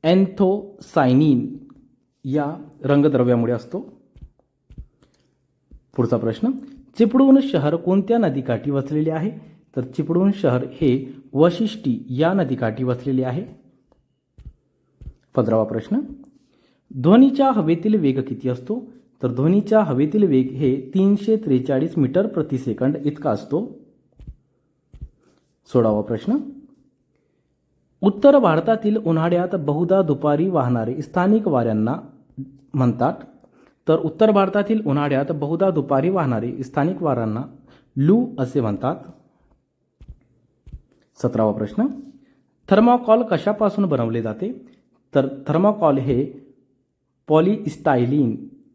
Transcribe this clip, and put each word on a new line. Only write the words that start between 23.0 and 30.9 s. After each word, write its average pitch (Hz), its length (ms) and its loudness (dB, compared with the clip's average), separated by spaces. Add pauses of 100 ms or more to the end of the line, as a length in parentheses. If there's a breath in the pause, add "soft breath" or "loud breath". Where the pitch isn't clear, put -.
इतका 147 260 -2
असतो. 160 480 -6 (1900)
सोळावा 110 280 2
प्रश्न, 120 360 -4 (1700)
उत्तर 208 340 6
भारतातील 214 600 2
उन्हाळ्यात 175 580 -2
बहुधा 170 460 0
दुपारी 151 480 0
वाहणारे 123 520 -2